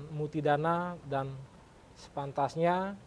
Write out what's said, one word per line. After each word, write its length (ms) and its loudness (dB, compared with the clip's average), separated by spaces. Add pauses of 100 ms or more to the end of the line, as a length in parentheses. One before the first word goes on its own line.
(140)
mutidana, 800 2 (160)
dan 240 -2 (640)
sepantasnya 960 0 (120)